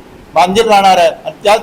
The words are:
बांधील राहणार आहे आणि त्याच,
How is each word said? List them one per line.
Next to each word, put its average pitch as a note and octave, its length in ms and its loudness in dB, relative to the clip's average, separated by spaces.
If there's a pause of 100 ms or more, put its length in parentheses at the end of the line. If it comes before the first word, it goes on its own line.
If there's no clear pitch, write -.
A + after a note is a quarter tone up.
(340)
बांधील F#3+ 340 0
राहणार G3 300 2
आहे E3+ 100 2
आणि - 360 -10
त्याच, G#3 200 0